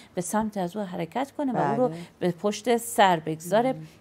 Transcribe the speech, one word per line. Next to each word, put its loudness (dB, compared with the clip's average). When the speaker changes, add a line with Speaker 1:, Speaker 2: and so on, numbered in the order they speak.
Speaker 1:
به -2
سمت -2
از -4
او -4
حرکت -6
کنه -2
و 0
او 0
رو 2
Speaker 2:
بله. -4
Speaker 1:
به 0
پشت 0
سر 4
بگذاره 0
Speaker 2:
مم. -8